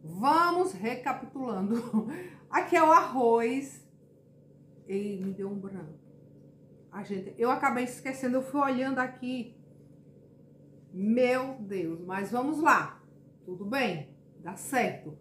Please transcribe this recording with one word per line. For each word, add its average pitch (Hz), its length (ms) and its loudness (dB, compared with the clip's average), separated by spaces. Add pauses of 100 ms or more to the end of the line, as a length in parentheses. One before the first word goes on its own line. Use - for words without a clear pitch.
Vamos 320 680 2
recapitulando. 226 1040 -4 (360)
<laughs> - 380 -14
Aqui - 260 2
é 330 60 8
o 311 100 8
arroz. 247 920 2 (1000)
Ei, 196 360 -4
me 190 100 -4
deu 196 160 -8
um 202 100 -8
branco. 185 400 -12 (920)
A 196 120 -12
gente, 196 360 -8
eu 240 120 4
acabei 262 340 2
esquecendo, 262 520 -4
eu 262 60 2
fui 285 180 -2
olhando 262 380 0
aqui. 254 580 -6 (1400)
Meu 247 680 2
Deus, 175 440 -4
mas 190 260 -4
vamos 285 300 -2
lá. 233 420 2 (420)
Tudo 180 200 -10
bem, 208 500 -2 (260)
dá 170 160 -12
certo. - 640 -4